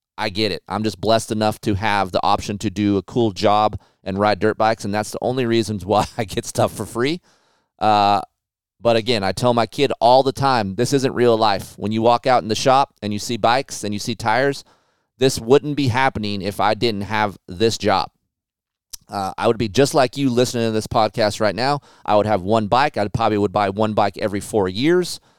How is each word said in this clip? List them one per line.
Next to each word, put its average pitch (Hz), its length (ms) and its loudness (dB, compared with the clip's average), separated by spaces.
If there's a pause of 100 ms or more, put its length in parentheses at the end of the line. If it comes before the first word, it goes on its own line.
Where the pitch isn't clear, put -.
(180)
I 110 100 -4
get 104 220 -2
it. 80 180 -10
I'm 101 140 -4
just 98 180 -4
blessed 110 300 2
enough 107 320 -2
to 107 120 0
have 98 360 0
the 95 120 -2
option 101 360 -2
to 104 120 -4
do 101 260 0
a 92 60 -2
cool 117 280 0
job 104 500 0 (220)
and 95 160 -6
ride 104 220 0
dirt 107 180 0
bikes, 110 260 0
and 101 80 -4
that's 107 200 -4
the - 100 -8
only 127 240 -2
reasons 107 400 -2
why 104 260 2
<laughs> - 60 -20
I 120 60 -2
get 117 200 -8
stuff 110 280 -2
for 110 120 -8
free. 123 360 -4 (580)
Uh, 101 440 2 (580)
but 117 160 2
again, 110 260 0
I 95 100 -2
tell 123 220 0
my 113 120 2
kid 135 340 -2
all 127 220 6
the 131 100 0
time, 123 420 0
this 120 180 -2
isn't 131 220 0
real 117 220 4
life. 104 420 -2
When 104 140 -6
you 110 100 -2
walk 120 240 4
out 123 160 4
in 95 60 -8
the 110 60 0
shop 135 480 2
and 104 100 -4
you 104 60 -6
see 120 180 -8
bikes 113 480 -2
and 104 100 -4
you 101 60 -6
see 120 140 -6
tires, 123 500 0 (540)
this 131 200 2
wouldn't 135 380 2
be 139 120 0
happening 107 540 -2
if 98 180 -4
I 101 140 2
didn't 107 280 -2
have 107 340 -2 (100)
this 107 300 0
job. 98 340 0 (1000)
Uh, 98 260 -6
I 98 100 0
would 117 120 2
be 113 100 -2
just 127 240 2
like 135 240 2
you 139 140 0
listening 120 380 0
to 113 40 -2
this 110 140 -2
podcast 110 540 0
right 104 140 0
now. 131 260 -2 (260)
I 107 100 4
would 104 100 4
have 104 160 0
one 107 260 0
bike. 135 280 2
I 104 120 -2
probably 107 300 0
would 101 140 0
buy 101 180 0
one 107 220 0
bike 104 260 0
every 101 220 -4
four 98 280 -2
years. 160 520 -2 (180)